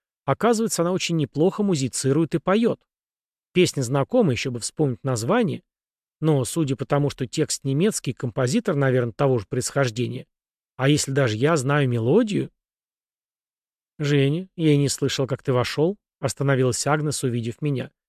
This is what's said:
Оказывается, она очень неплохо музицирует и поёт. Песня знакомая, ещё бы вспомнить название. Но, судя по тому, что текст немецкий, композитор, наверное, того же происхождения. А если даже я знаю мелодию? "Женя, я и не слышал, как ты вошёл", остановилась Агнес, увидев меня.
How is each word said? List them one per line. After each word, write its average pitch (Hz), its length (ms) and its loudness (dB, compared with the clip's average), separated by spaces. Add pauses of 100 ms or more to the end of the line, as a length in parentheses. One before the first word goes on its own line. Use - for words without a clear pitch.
(260)
Оказывается, 214 560 0
она 170 100 0
очень 175 240 -2
неплохо 165 480 0
музицирует 151 720 0
и 156 40 0
поёт. 214 420 0 (720)
Песня 170 280 2
знакомая, 139 540 2
ещё 131 160 -4
бы 120 80 -6
вспомнить 131 440 -2
название. 131 600 0 (560)
Но, 151 260 2
судя 139 300 -2
по 139 100 -6
тому, 143 240 0
что 127 180 -6
текст - 360 -4
немецкий, 139 500 -2
композитор, 143 640 -2
наверное, 127 380 2
того 131 240 2
же 104 100 -4
происхождения. 123 800 -4 (500)
А 131 140 2
если 147 220 2
даже 131 260 2
я 147 200 2
знаю 143 300 0
мелодию? 139 640 0 (1500)
"Женя, 147 560 0
я 160 180 4
и 143 40 4
не 143 120 2
слышал, 135 380 -2
как - 160 -4
ты 135 100 0
вошёл", 147 440 0 (220)
остановилась 131 680 0
Агнес, 147 380 -2
увидев 117 380 -4
меня. 135 300 -4 (180)